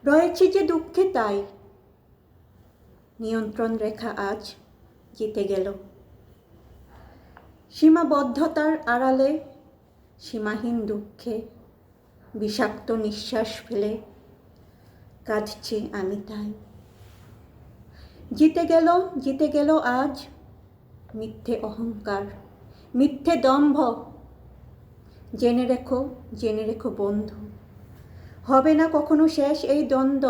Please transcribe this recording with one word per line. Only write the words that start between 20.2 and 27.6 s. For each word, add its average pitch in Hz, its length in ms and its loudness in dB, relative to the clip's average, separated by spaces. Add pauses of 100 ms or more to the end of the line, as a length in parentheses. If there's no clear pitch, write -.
মিথ্যে 220 460 -8
অহংকার, 214 640 -6 (720)
মিথ্যে 285 400 2
দম্ভ। 277 420 4 (1600)
জেনে 240 300 2
রেখো, 247 340 -2 (340)
জেনে 214 300 -4
রেখো 220 340 -6
বন্ধু, 202 420 -4 (1080)